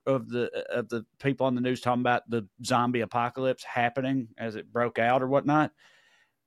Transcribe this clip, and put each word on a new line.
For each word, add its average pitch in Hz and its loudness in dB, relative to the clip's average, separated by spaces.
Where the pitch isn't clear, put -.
of 127 0
the, 117 -2
of 117 -2
the 117 -6
people 135 0
on 127 0
the 123 0
news 127 0
talking 123 0
about 123 2
the 113 -2
zombie 123 2
apocalypse 123 -2
happening 127 -2
as 113 -8
it 104 -12
broke 117 -2
out 123 4
or 131 -2
whatnot. 147 2